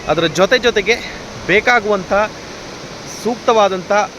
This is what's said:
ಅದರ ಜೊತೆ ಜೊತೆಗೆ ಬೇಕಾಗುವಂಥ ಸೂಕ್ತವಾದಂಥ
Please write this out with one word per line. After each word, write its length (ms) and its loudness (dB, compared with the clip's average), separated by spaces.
ಅದರ 200 2
ಜೊತೆ 320 4
ಜೊತೆಗೆ 360 2
ಬೇಕಾಗುವಂಥ 680 2
ಸೂಕ್ತವಾದಂಥ 680 2